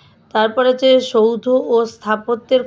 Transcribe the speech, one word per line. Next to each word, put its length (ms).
তারপর 320
আছে 340
সৌধ 480
ও 280
স্থাপত্যের 800